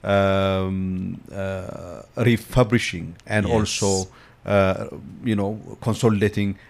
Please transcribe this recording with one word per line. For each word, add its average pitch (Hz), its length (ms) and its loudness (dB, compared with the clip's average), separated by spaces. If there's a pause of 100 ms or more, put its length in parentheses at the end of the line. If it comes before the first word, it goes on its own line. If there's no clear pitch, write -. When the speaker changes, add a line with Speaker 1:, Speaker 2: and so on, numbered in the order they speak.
Speaker 1:
um, 95 1160 0 (120)
uh, 95 680 -10 (140)
refurbishing 110 960 2 (120)
and 107 200 0
Speaker 2:
Yes. 117 80 2
Speaker 1:
also, 98 540 0 (360)
uh, 98 420 2 (380)
you 113 120 0
know, 101 240 -2 (200)
consolidating 104 760 2 (140)